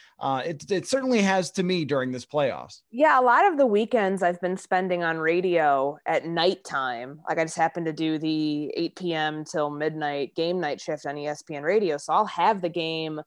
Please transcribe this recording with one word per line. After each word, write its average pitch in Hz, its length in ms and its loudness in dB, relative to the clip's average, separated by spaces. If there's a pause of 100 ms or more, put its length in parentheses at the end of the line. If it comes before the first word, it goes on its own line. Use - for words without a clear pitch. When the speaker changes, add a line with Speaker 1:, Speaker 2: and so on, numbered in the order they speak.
(200)
Speaker 1:
uh, 135 260 -2
it, 165 240 -8
it 185 160 0
certainly 254 360 2
has 190 280 2
to 185 140 -2
me 180 200 0
during 127 280 0
this 127 120 -8
playoffs. 110 580 -2 (100)
Speaker 2:
Yeah, 269 260 4
a - 20 6
lot 254 240 6
of 359 140 4
the 277 80 6
weekends 208 560 2
I've 175 180 0
been 185 160 -2
spending 185 460 -2
on 165 160 -2
radio 156 880 2
at 156 180 0
nighttime. 147 1040 -2
Like, 156 100 -2
I 160 60 0
just 160 140 -6
happen 165 280 0
to 160 60 -2
do 156 260 -2
the 151 580 -2
eight - 180 -4
P 175 180 -4
M 156 320 -4
till 147 260 -2
midnight 147 680 -4
game 175 240 0
night 143 200 -4
shift 151 240 -6
on 147 140 -6
E 143 80 -6
S 147 160 -6
P 156 140 -12
N 143 80 -8
radio. 180 320 2
So 151 160 -4
I'll 202 140 4
have 190 360 0
the 175 60 -2
game. 160 580 -4